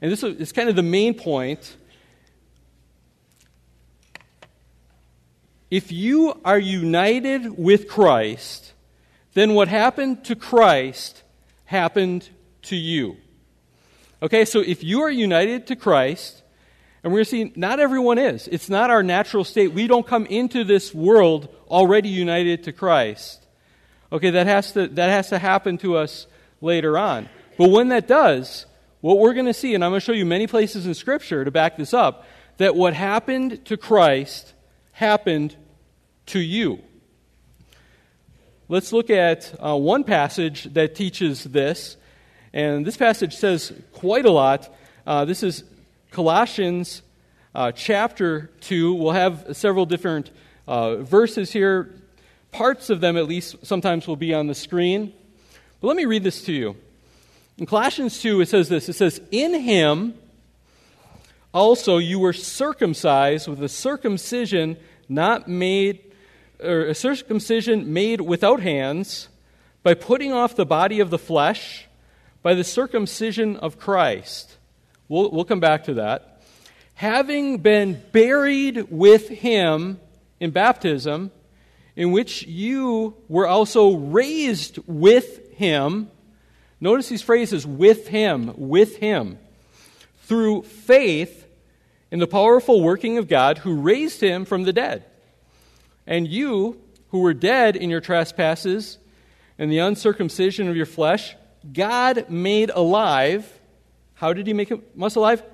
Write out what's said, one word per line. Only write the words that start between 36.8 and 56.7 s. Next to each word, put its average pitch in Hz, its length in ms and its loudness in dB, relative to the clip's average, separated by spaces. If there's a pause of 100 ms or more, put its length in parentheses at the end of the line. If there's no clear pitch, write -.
Let's 185 240 -4
look 233 200 0
at, 170 480 2
uh, 151 180 -4
one 196 260 0
passage 156 600 -2 (100)
that 156 220 0
teaches 175 480 -4
this. 143 540 -4 (540)
And 147 340 -2
this 220 120 -6
passage 220 380 0
says 185 380 -2 (180)
quite 226 340 -2
a 208 60 8
lot. 139 420 2 (320)
Uh, 147 200 -2
this 180 180 -6
is 180 200 -6 (480)
Colossians, 175 880 -2 (520)
uh, 123 200 -4
chapter 196 760 -4 (120)
two. 175 320 0
We'll 160 180 0
have 175 460 -2
several 190 280 0
different, 170 460 -4 (360)
uh, 117 280 -2
verses 190 560 0
here. 196 420 -2 (600)
Parts 254 360 -2
of 175 120 -2
them, 170 160 0
at 156 100 -2
least, 170 360 -8
sometimes 175 440 -4
will 160 80 -6
be 160 180 -4
on 151 140 -2
the 143 80 -6
screen. 185 560 -4 (680)
But 202 80 -4
let 320 80 0
me 330 80 -2
read 220 180 -2
this 185 220 -4
to 170 80 -6
you. 110 240 -6 (800)